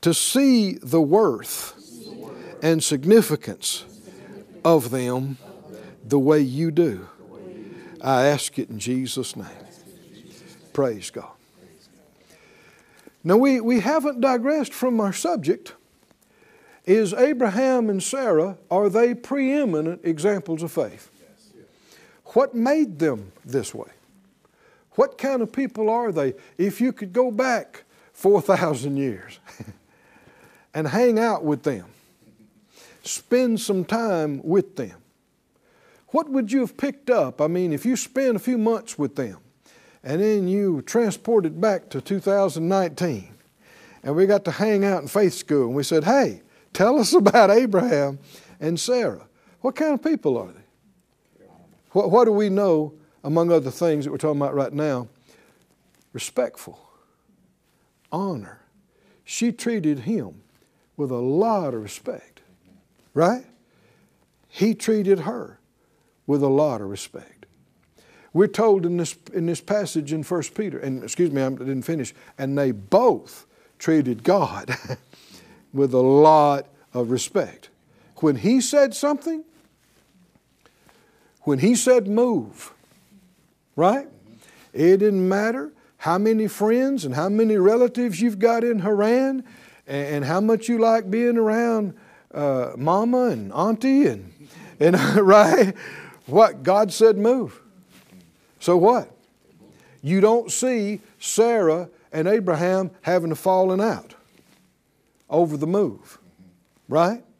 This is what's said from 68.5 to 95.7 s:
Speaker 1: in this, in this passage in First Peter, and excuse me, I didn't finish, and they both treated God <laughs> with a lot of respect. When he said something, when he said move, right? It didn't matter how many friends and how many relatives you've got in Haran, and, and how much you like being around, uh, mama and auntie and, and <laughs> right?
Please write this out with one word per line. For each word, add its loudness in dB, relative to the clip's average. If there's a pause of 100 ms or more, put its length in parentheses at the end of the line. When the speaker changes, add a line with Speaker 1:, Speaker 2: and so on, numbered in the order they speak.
Speaker 1:
in -2
this, -4 (160)
in -4
this -4
passage -4
in -4
First -6
Peter, -6
and -8
excuse -2
me, -2
I 0
didn't -6
finish, -6 (240)
and -4
they 0
both 0 (320)
treated 0
God 0 (480)
<laughs> -20
with 0
a 4
lot 6 (280)
of -2
respect. -6 (460)
When 2
he 2
said 2
something, -4 (2000)
when 0
he 4
said 4
move, -2 (1000)
right? 0 (640)
It 4
didn't 2
matter -2 (240)
how -2
many 2
friends 0
and -6
how -2
many 2
relatives 2
you've -2
got 2
in 0
Haran, 0 (440)
and, -6
and -2
how 0
much 0
you 0
like 2
being 0
around, 0 (380)
uh, -2
mama 0
and -6
auntie 2
and, -4 (460)
and 6
<laughs> 0
right? 8 (520)